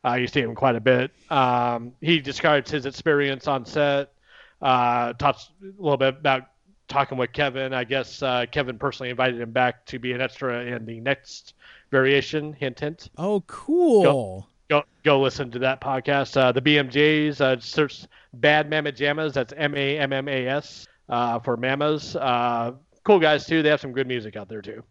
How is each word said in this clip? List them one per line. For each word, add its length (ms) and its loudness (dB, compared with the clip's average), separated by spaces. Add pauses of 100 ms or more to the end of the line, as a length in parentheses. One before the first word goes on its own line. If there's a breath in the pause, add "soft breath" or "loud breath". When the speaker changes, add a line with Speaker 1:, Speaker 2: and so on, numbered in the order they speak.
Speaker 1:
Uh, 80 0
you 140 0
see 120 0
him 140 -4
quite 220 2
a 40 -4
bit. 300 4 (180)
Um, 720 0
he 200 0
describes 500 0
his 160 -4
experience 640 -2
on 180 -2
set, 460 -2 (500 soft breath)
uh, 520 2
talks 360 -2 (100)
a 220 -18
little 160 2
bit 220 2
about 240 0 (420)
talking 320 -2
with 140 -2
Kevin. 420 -2
I 100 -2
guess, 380 -6
uh, 280 0
Kevin 280 -4
personally 320 -6
invited 300 0
him 100 -8
back 360 0
to 120 -12
be 140 -6
an 80 -4
extra 440 -4
in 220 -8
the 140 -12
next 540 -6 (360 soft breath)
variation. 640 2
Hint, 260 -8
hint. 380 -10
Speaker 2:
Oh, 300 -2
cool. 560 2
Speaker 1:
Go, 420 0 (320)
go, 60 0 (200)
go 160 6
listen 300 -2
to 80 -10
that 220 -2
podcast. 560 -2
Uh, 160 6
the 100 0
B 160 4
M 100 0
Js, 520 2
uh, 200 2
search 460 -4 (280 soft breath)
Bad 360 2
Mamma 220 -2
Jammas. 400 -2
That's 240 -4
M 180 -2
A 240 -2
M 140 0
M 160 -4
A 180 -4
S, 400 -6 (220 soft breath)
uh, 320 -2
for 160 -2
Mammas. 580 -2
Uh, 580 0 (300)
cool 160 6
guys, 280 4
too. 160 2
They 60 4
have 120 4
some 120 -10
good 140 -2
music 300 -8
out 120 -12
there, 140 -12
too. 280 -14